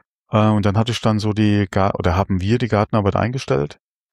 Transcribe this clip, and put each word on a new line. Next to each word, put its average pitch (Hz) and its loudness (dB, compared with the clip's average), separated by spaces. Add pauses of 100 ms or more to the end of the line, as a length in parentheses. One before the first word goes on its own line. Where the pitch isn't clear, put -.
(320)
Äh, 113 2 (100)
und 107 2
dann 101 0
hatte 113 0
ich - -8
dann 107 0
so 107 -2
die 104 2
Gar-, 98 0
oder 90 0
haben 95 0
wir 104 0
die 123 -4
Gartenarbeit 104 0
eingestellt. 123 -2 (340)